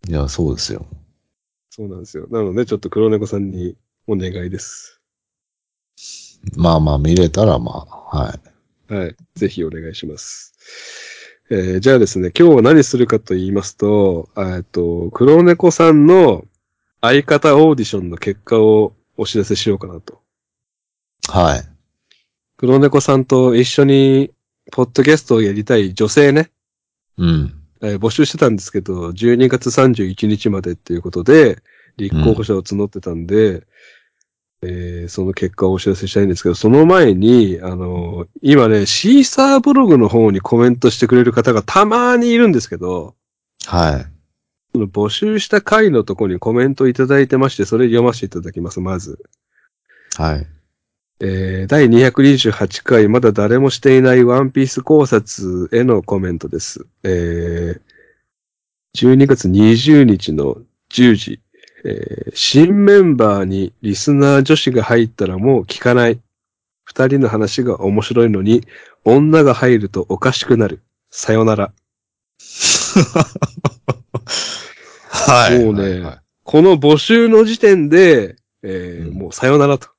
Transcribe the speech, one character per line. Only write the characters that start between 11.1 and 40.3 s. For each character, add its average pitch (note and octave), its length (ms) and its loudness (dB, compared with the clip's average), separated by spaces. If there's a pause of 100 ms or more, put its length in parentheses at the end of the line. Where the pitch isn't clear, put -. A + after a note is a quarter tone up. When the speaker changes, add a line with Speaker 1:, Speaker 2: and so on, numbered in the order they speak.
Speaker 2:
え A#2 60 -4 (220)
ー、 - 20 -2
じ A#2+ 120 2
ゃ C3+ 40 6
あ B2 40 4
で G#2+ 80 2
す - 120 -6
ね、 F2+ 180 -4
今 E3+ 120 6
日 D3+ 60 6
は A#2+ 60 4
何 C#3+ 220 4
す - 140 -4
る A#2+ 100 0
か A2 120 -2
と - 160 -8
言 F#2 120 -6
い F#2+ 40 -6
ま G2 120 -4
す - 140 -16
と、 G2 600 -2
え F#2 240 -8
っ - 20 -14
と、 E2+ 480 -6
黒 D3+ 320 4
猫 F3 280 2
さ E3 200 2
ん D3+ 160 6
の D#3+ 380 4 (540)
相 C3+ 240 2
方 D3 340 2
オ D#3 160 6
ー - 20 0
デ A#2+ 80 -6
ィ - 20 -4
シ G#2 120 -8
ョ F#2+ 40 -6
ン F2+ 80 -10
の E2+ 80 -12
結 - 260 -8
果 A2+ 160 0
を G#2+ 340 2 (240)
お G#2+ 80 -6
知 - 120 -6
ら G2 80 -2
せ G#2 100 -4
し - 140 -6
よ G2 60 -2
う F#2 40 -12
か - 80 -14
な F2 140 -18
と。 - 180 -20 (1080)
Speaker 1:
は D#2+ 300 0
い。 B1 60 -12 (920)
Speaker 2:
黒 C3+ 220 2
猫 C#3 220 2
さ C#3 140 0
ん C3 100 0
と B2+ 300 2
一 B2 100 2
緒 C#3+ 180 -2
に C3+ 480 2 (400)
ポ B2+ 120 -2
ッ B2 80 -4
ド C3+ 120 0
キ D3 80 4
ャ D#3 60 4
ス - 80 -8
ト A#2+ 100 0
を A2+ 60 2
や G2+ 120 -2
り G#2 100 -6
た A#2 140 0
い F#2+ 160 -2
女 G#2 160 -4
性 C#3+ 220 4
ね。 D#3 200 -2 (680)
Speaker 1:
う F2+ 80 -4
ん。 D#2 280 -2 (280)
Speaker 2:
え G#2 140 -6
ー、 - 20 -8
募 A2 120 -2
集 D3 160 0
し - 60 -10
て D#3+ 60 -12
た C#3 120 2
ん A2 60 -2
で F#2+ 60 -8
す - 100 -18
け G2+ 100 -6
ど、 F2+ 320 -10
十 A#2 220 0
二 B2+ 140 2
月 B2 220 -4
三 C3 220 2
十 G#2+ 120 -4
一 F#2+ 220 -6
日 G#2+ 220 -2
ま G2 120 -6
で F2+ 100 -8
っ E2+ 40 -8
て - 180 -12
い E2+ 40 -6
う F2 40 -8
こ F2 100 -12
と F2 120 -8
で、 C#3+ 380 4 (360)
立 F2+ 260 -8
候 A2 100 2
補 A2 100 -6
者 G#2 120 -4
を F#2 60 -4
募 G2+ 260 -6
っ - 20 -10
て F#2+ 120 -14
た F2+ 100 -10
ん E2 140 -10
で、 G#2 260 2
Speaker 1:
う F2 60 -8
ん。 - 60 -16 (1000)
Speaker 2:
え F2 440 -12
ー、 - 20 -14
そ F#2+ 160 -8
の F#2+ 80 -6
結 - 220 -8
果 F#2+ 120 -2
を F#2+ 60 0
お F#2 60 -4
知 - 100 -4
ら F#2+ 60 -2
せ F#2+ 100 -12
し F#2 80 -10
た G2+ 80 0
い G2+ 60 0
ん - 20 -2
で F2 60 -4
す - 80 -16
け F2 60 0
ど、 E2+ 60 -2
そ G#2+ 140 0
の D3 160 6
前 E3 300 4
に、 G#2 480 2
あ F#2 120 -10
の、 F2 520 -10 (160)
今 C#3 240 4
ね、 G#2 180 2
シ B3+ 360 2
ー - 20 4
サ C4+ 340 0
ー - 20 4
ブ C#4+ 140 0
ロ C4 140 2
グ D#3 100 4
の A2+ 100 2
方 A2+ 220 2
に G2 100 -2